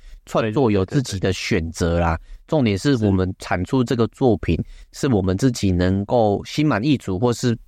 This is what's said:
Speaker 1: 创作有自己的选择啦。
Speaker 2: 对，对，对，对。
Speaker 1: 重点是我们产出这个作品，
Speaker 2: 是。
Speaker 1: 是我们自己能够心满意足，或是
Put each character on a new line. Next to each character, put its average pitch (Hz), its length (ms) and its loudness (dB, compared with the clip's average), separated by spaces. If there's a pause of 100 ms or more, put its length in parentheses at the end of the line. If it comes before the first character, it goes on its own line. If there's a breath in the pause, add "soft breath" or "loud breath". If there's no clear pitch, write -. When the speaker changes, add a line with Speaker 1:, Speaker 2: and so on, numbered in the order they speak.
(240 soft breath)
Speaker 1:
创 117 280 -2
作 123 180 2
有 95 160 2
自 143 160 0
己 101 160 -6
的 92 140 0
选 85 400 -2
择 85 260 0
啦。 82 180 0
Speaker 2:
对， - 40 -12
对， - 20 -18
对， - 40 -20
对。 - 200 -16
Speaker 1:
重 151 180 0
点 101 140 2
是 127 260 2
我 101 60 4
们 92 300 0
产 - 240 -4
出 131 180 0
这 123 140 -2
个 113 100 2
作 113 320 2
品， 120 180 0 (360 soft breath)
Speaker 2:
是。 - 160 -4
Speaker 1:
是 - 0 -
我 107 120 2
们 92 160 0
自 131 140 2
己 101 220 0
能 90 320 0
够 107 400 2
心 - 200 -2
满 117 200 0
意 147 120 2
足， 95 220 -6
或 120 140 0
是 117 360 -2